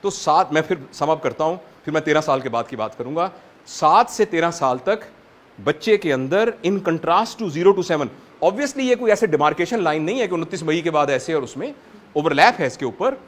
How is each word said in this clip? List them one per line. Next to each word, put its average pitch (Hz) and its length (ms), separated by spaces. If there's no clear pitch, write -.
तो 202 60
सात, 160 440
मैं 156 80
फिर 156 320
sum 147 120
up 156 180
करता 139 200
हूँ, 170 160
फिर 147 80
मैं 151 100
तेरह 151 180
साल 139 200
के 127 80
बाद 117 180
की - 80
बात 110 200
करूँगा। 160 360
सात 190 440
से 214 160
तेरह 170 260
साल 131 280
तक 214 280
बच्चे 160 360
के 175 140
अंदर, 160 420
in 196 140
contrast 175 580
to 202 140
zero 175 220
to 175 100
seven, 151 240
obviously 269 360
ये 254 160
कोई 233 160
ऐसे 208 160
demarcation 156 540
line 156 220
नहीं 214 160
है 220 80
कि 180 60
उनतीस 165 300
मई 160 180
के 165 80
बाद 147 200
ऐसे 139 240
और 147 100
उसमें 185 320
overlap 156 400
है 156 120
इसके 127 180
ऊपर। 196 280